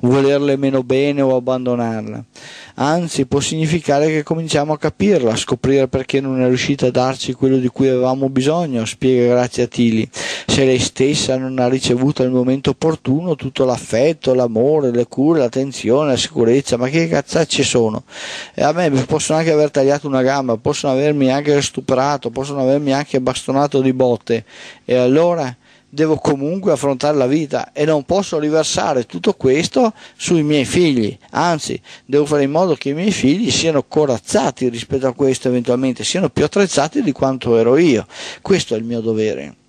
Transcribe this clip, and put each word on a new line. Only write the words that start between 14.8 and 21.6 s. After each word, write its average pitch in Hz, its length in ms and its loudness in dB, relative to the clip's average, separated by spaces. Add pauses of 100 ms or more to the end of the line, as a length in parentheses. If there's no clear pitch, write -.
le 120 160 0
cure, 156 320 2
l'attenzione, 135 720 0
la 127 60 2
sicurezza, 123 600 0
ma 123 120 -2
che 165 180 0
cazzacci 160 560 -2
sono? 113 400 0 (520)
E - 100 -2
a 147 80 2
me 165 180 0
possono 147 480 0
anche 160 140 2
aver 151 180 2
tagliato 143 380 0
una 131 140 0
gamba, 131 340 0
possono 143 380 -2
avermi 143 360 2
anche 143 320 2